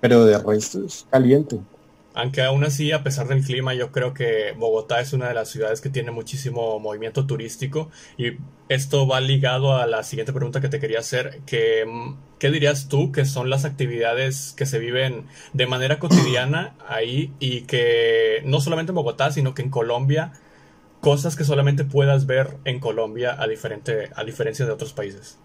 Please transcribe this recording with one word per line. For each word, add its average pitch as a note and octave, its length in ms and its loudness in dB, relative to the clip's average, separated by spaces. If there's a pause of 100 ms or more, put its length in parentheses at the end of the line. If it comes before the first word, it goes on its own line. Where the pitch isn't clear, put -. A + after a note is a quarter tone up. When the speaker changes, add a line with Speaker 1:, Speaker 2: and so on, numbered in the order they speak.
Speaker 1:
pero A#2+ 240 8
de G#2+ 120 8
resto G#2 480 -2
es - 240 -14
caliente. C3 500 4 (540)
Speaker 2:
Aunque C3 280 -2
aún C3+ 240 2
así, D3 260 0
a D3+ 120 0
pesar C3+ 260 -4
del C3+ 120 2
clima, B2+ 320 -2
yo B2 200 -4
creo B2+ 200 -2
que A2 440 0
Bogotá A2 420 0
es C3 140 -4
una B2+ 160 -2
de A#2+ 40 -4
las A2+ 140 -4
ciudades A2 320 -4
que C#3 100 -8
tiene A#2+ 220 -6
muchísimo A#2 640 -6
movimiento A2 480 -4
turístico C3+ 640 -6 (280)
y A#2+ 140 -2 (360)
esto C3+ 400 2
va C3 140 2
ligado C3+ 560 2
a B2 100 2
la A2+ 160 -2
siguiente A2+ 300 -6
pregunta C#3 260 -2
que C#3 80 -2
te A#2 140 -2
quería A2 180 -2
hacer, B2 460 -4
que, A2+ 420 2
mm, A#2+ 280 -10 (220)
¿qué C#3+ 140 2
dirías D3 380 2
tú C#3+ 240 2
que C#3+ 100 2
son B2+ 260 -2
las C3+ 140 0
actividades B2+ 920 -2
que C#3 80 -2
se C3 120 -4
viven A#2+ 500 -2 (260)
de B2+ 140 2
manera C3 320 0
cotidiana D3 840 2
<clears throat> - 80 -20
ahí B2 500 -2
y B2 220 -4
que A2+ 840 2
no C3+ 140 2
solamente E3 320 -2
en F3+ 40 -2
Bogotá, C3+ 360 0
sino C3+ 220 0
que C#3+ 80 -8
en C3+ 80 -4
Colombia, C3+ 640 0 (680)
cosas C#3+ 380 2
que D#3 80 -2
solamente C#3 400 2
puedas C#3 400 4
ver C3 400 0
en B2+ 160 -4
Colombia A#2 600 -2
a A2+ 60 -2
diferente, A2 680 -4
a A2+ 80 -8
diferencia A2+ 400 -4
de A2+ 80 -2
otros G#2+ 180 -10
países? G2+ 540 -12